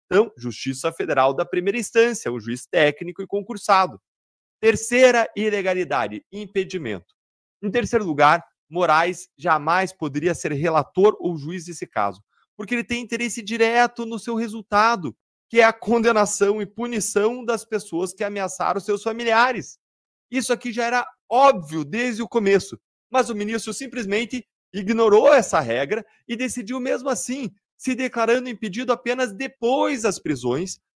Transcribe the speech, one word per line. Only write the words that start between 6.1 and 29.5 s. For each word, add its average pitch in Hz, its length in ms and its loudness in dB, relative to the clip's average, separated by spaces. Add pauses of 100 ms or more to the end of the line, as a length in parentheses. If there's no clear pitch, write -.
impedimento. 185 840 -6 (480)
Em 202 80 -4
terceiro 226 320 0
lugar, 151 420 4 (240)
Moraes 170 680 0
jamais 165 560 0
poderia 156 420 -2
ser 156 160 -6
relator 160 720 2
ou 170 160 -4
juiz 160 260 -10
desse 170 240 -12
caso, 101 340 -4 (360)
porque 202 180 -6
ele 233 80 -2
tem 240 180 -6
interesse 233 400 -6
direto 233 640 0
no 226 140 -8
seu 233 160 -6
resultado, 214 800 0 (340)
que 226 120 6
é - 20 8
a 220 100 6
condenação 220 880 2
e 196 40 -4
punição 233 800 -2
das 220 220 -4
pessoas 185 480 -6
que 214 100 -8
ameaçaram 190 580 -2
seus 208 200 -4
familiares. 226 800 0 (500)
Isso 247 240 -4
aqui 240 200 -4
já 233 100 -4
era 240 240 0 (200)
óbvio 185 580 4
desde 226 360 -4
o 220 60 -6
começo, 196 500 2 (320)
mas 233 200 2
o 220 60 -6
ministro 214 380 -4
simplesmente 233 720 -4 (260)
ignorou 220 640 6
essa 208 260 4
regra 143 460 -2 (220)
e 240 80 -6
decidiu 247 460 -6
mesmo 269 280 -4
assim, 247 400 -6 (280)
se 254 180 -4
declarando 247 540 0
impedido 226 420 -6
apenas 247 420 -2
depois 262 680 -2